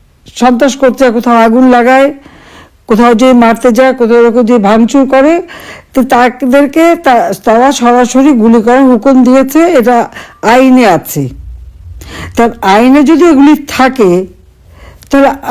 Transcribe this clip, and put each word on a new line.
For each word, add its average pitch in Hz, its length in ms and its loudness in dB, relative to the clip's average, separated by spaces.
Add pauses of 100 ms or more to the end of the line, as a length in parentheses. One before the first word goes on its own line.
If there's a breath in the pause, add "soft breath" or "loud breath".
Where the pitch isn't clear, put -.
(400)
সন্ত্রাস 247 420 0
করতে 254 200 0
যায়, 240 140 0
কোথাও 233 200 -2 (100)
আগুন 240 180 0 (120)
লাগায়, 262 320 2 (760 loud breath)
কোথাও 240 340 2
যদি 254 140 2 (100)
মারতে 226 340 0
যায়, 262 200 2
কোথাও 233 220 0
এরকম 233 300 0
যদি 247 180 2
ভাঙচুর 226 360 0 (100)
করে, 269 180 2 (600 loud breath)
তো 269 60 -2 (120)
তাদেরকে 262 720 0 (200)
তা-, 226 260 0 (160)
তারা 233 220 2 (120)
সরাসরি 247 500 0 (120)
গুলি 233 240 2
করার 254 240 2
হুকুম 254 260 0 (100)
দিয়েছে, 269 340 0 (180)
এটা 240 180 0 (580 loud breath)
আইনে 254 300 2 (120)
আছে। - 260 -8 (1120 loud breath)
তার 233 160 0 (240)
আইনে 254 260 2 (100)
যদি 330 220 2
এগুলি 277 220 4 (200)
থাকে, 254 360 0 (1000 soft breath)
তাহলে 277 220 0 (200)